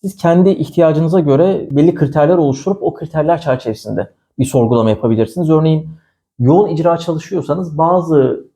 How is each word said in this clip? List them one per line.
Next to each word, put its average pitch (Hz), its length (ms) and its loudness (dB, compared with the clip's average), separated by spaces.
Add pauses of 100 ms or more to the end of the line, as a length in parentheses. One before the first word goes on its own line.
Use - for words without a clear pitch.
Siz 190 140 -8
kendi 180 340 2
ihtiyacınıza 160 680 0
göre 160 500 0
belli 147 240 2
kriterler 151 420 2
oluşturup 165 460 -2
o - 120 -4
kriterler 156 460 -2
çerçevesinde 110 720 -6 (280)
bir 127 60 0
sorgulama 117 460 2
yapabilirsiniz. 113 600 0
Örneğin 160 380 2 (500)
yoğun 160 300 4
icra 165 300 0
çalışıyorsanız 160 800 -6
bazı 160 760 0